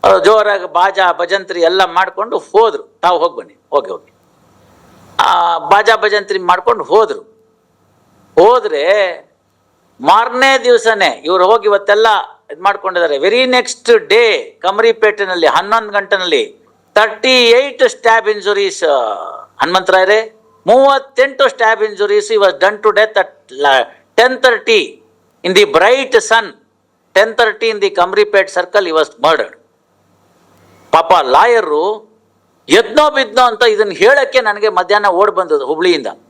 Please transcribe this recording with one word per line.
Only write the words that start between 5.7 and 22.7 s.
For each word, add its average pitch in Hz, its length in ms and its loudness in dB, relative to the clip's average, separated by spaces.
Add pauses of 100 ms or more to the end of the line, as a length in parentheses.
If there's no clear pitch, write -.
ಭಜಂತ್ರಿ 202 420 -4
ಮಾಡ್ಕೊಂಡು 185 460 -2
ಹೋದ್ರು. 175 360 0 (1120)
ಹೋದ್ರೆ 190 800 2 (880)
ಮಾರನೇ 240 640 2
ದಿವಸನೇ 220 600 0
ಇವ್ರು 180 200 0
ಹೋಗಿ 208 240 2
ಇವತ್ತೆಲ್ಲ 202 380 2 (460)
ಇದ್ 156 80 -18
ಮಾಡ್ಕೊಂಡಿದ್ದಾರೆ. 180 560 -2
Very 202 280 0
next 247 680 0
day 220 260 2
ಕಮರಿಪೇಟೆನಲ್ಲಿ 202 1080 -2
ಹನ್ನೊಂದು 202 460 -2
ಗಂಟೆನಲ್ಲಿ 185 760 -4 (280)
thirty-eight 240 1000 2
stab 220 440 0
injuries, 196 500 -4
ಆ, 123 280 -2 (480)
ಹನುಮಂತರಾಯರೇ, 190 800 0 (260)
ಮೂವತ್ತೆಂಟು 269 760 2
stab 226 340 0
injuries 208 520 -2
he 220 140 0
was 185 80 2
done 202 300 -2